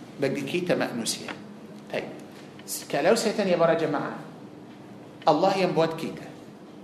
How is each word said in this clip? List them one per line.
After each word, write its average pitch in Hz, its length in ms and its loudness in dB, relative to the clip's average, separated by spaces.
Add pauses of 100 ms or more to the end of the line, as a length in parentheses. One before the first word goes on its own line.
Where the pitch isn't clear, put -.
(220)
bagi 143 240 0
kita 175 320 2
manusia. - 560 -2 (560)
Baik. - 180 -4 (800)
Kalau 170 320 4
saya - 160 2
tanya 185 240 4
para 165 160 8
jemaah, 147 440 0 (1080)
Allah 165 320 8
yang 180 160 4
buat 160 240 4
kita, - 280 -6 (580)